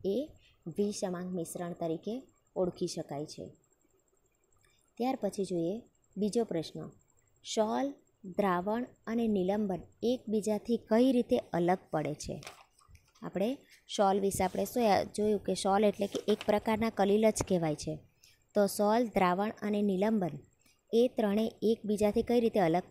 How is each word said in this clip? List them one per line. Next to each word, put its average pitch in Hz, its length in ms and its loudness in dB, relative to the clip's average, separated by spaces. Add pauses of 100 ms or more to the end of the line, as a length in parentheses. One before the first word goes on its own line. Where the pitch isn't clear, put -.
એ 196 120 -2 (500)
વિસમાંગ 185 680 -4
મિશ્રણ 170 380 -8
તરીકે 170 420 -6 (420)
ઓળખી 180 300 -2
શકાય 151 400 -8
છે. 160 180 -16 (1500)
ત્યાર 254 180 -2
પછી 202 280 -4
જોઈએ 175 320 -2 (400)
બીજો 208 280 0
પ્રશ્ન, 165 360 -6 (640)
સોલ, 233 420 -2 (460)
દ્રાવણ 202 500 0 (240)
અને 233 220 -2
નિલંબન 196 540 0 (220)
એકબીજાથી 214 840 -2
કઈ 233 240 6
રીતે 240 260 2 (140)
અલગ 175 280 2 (100)
પડે 151 240 -2
છે? - 220 -8 (840)
આપણે 185 260 -4 (420)
સોલ 196 300 2
વિશે 196 240 0
આપણે 190 200 -2
શું 240 200 -2 (300)
જોયું 208 300 0
કે 190 100 -2
સોલ 196 300 2
એટલે 202 220 0
કે - 220 -6
એક 214 180 2
પ્રકારના 220 440 0
કલીલ 208 400 4
જ - 180 -4
કહેવાય 165 260 2
છે. 156 200 -6 (600)
તો 208 120 4
સોલ, 208 420 2
દ્રાવણ 190 440 2 (100)
અને 208 200 -2
નિલંબન 196 520 0 (580)
એ 226 160 6
ત્રણેય 220 540 0
એકબીજાથી 208 680 0
કઈ 240 120 4
રીતે 226 200 2
અલગ 175 300 2